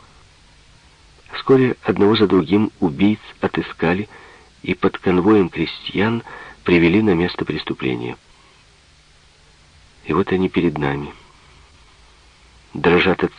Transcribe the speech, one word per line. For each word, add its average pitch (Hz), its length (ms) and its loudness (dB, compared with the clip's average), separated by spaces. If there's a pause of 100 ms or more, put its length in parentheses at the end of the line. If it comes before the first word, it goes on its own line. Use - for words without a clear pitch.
(1300)
Вскоре 131 500 2
одного 101 340 2
за 110 100 4
другим 95 440 2 (100)
убийц 92 400 0 (200)
отыскали 87 680 -4 (540)
и 90 120 -4
под - 240 -2
конвоем 92 500 4
крестьян 107 760 -4 (420)
привели 87 380 4
на 104 120 4
место 87 300 -2
преступления. 64 720 -6 (1900)
И 80 80 -8
вот 92 200 -2
они 92 160 0
перед 80 300 -2
нами. 71 340 -6 (1600)
Дрожат 87 500 0
от 87 140 -2